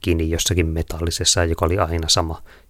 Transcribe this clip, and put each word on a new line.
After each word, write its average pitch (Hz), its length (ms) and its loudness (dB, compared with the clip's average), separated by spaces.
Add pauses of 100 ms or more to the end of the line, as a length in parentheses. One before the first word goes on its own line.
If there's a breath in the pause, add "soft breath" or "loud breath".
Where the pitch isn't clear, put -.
kiinni 82 300 0
jossakin 82 360 2
metallisessa, 82 800 0
joka 82 220 0
oli 87 120 2
aina 82 300 0
sama 80 340 0 (260 loud breath)